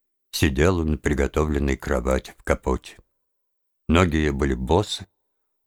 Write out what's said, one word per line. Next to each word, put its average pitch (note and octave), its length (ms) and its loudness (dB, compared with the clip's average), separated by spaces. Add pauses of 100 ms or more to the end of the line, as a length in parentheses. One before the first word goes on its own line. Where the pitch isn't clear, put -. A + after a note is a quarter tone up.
(320)
сидела E2 520 2
на D2+ 140 0
приготовленной C#2+ 800 0
кровати C2 600 -4
в - 60 -20
капоте. - 540 -4 (880)
Ноги E2 300 4
ее D2 160 2
были C2+ 200 -2
босы, D2+ 540 -2 (600)